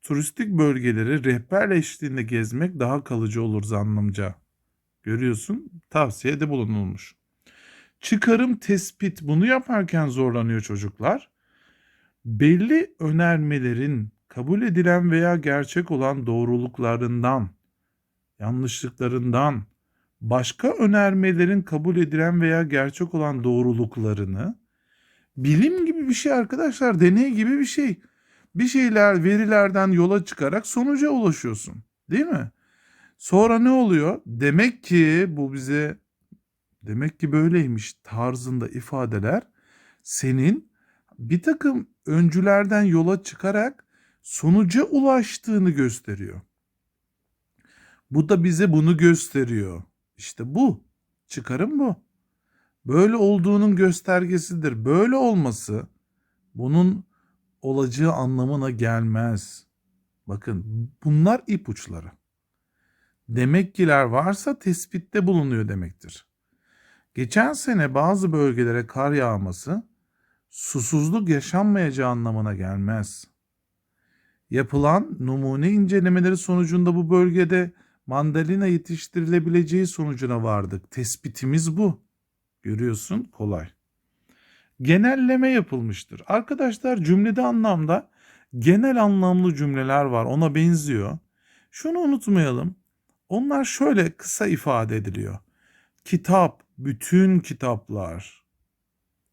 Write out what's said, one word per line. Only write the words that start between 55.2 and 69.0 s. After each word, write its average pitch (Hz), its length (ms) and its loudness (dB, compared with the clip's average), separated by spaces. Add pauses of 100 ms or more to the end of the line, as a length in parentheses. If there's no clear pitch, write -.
bunun 175 500 2 (580)
olacağı 135 500 0
anlamına 131 580 -2
gelmez. 113 960 -2 (600)
Bakın 101 380 -8 (400)
bunlar 165 420 4
ipuçları. 92 640 -8 (1200)
Demek 139 460 0
kiler 151 300 4
varsa 165 540 -2
tespitte 185 680 -4
bulunuyor 139 420 0
demektir. 90 580 -10 (880)
Geçen 208 380 0
sene 185 420 -2
bazı 175 380 0
bölgelere 120 540 0
kar 139 260 -4